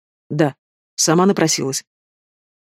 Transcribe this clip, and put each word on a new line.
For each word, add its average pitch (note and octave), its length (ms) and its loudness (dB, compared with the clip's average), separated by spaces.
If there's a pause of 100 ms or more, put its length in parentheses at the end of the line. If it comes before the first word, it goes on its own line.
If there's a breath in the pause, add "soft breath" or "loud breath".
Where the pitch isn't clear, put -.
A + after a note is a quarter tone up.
(300)
"Да. D3 260 -2 (400)
Сама E3+ 300 2
напросилась". D#3 600 -2 (840)